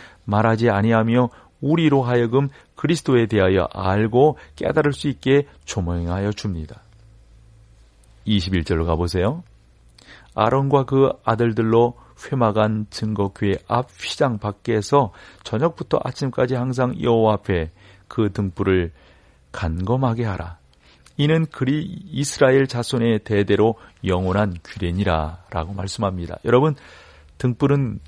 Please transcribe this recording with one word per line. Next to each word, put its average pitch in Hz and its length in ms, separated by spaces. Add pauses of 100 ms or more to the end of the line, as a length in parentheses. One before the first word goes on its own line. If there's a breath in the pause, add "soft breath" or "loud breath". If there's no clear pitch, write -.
(240 loud breath)
말하지 113 460
아니하며 113 580 (320 loud breath)
우리로 143 420
하여금 123 460 (280 loud breath)
그리스도에 139 500
대하여 95 460
알고 107 640 (160 loud breath)
깨달을 151 380
수 - 160
있게 139 400 (160 soft breath)
조명하여 87 680
줍니다. 82 500 (1400)
이십일 95 400
절로 82 220
가보세요. 87 560 (920 loud breath)
"아론과 135 500
그 135 260 (140)
아들들로 113 720 (300 soft breath)
회막안 107 640
증거궤 101 680 (100)
앞 123 200 (100)
휘장 123 400
밖에서 110 760 (320 loud breath)
저녁부터 - 580
아침까지 127 520
항상 127 460
여호와 113 340
앞에 87 360 (380 soft breath)
그 104 240
등불을 92 600 (600 soft breath)
간검하게 113 720
하라. 87 340 (580 soft breath)
이는 156 300
그리 151 360 (280)
이스라엘 135 560
자손의 117 540
대대로 104 560 (280 loud breath)
영원한 92 580
규례니라"라고 85 1120
말씀합니다. 95 720
여러분, 139 320 (600 loud breath)
등불은 131 680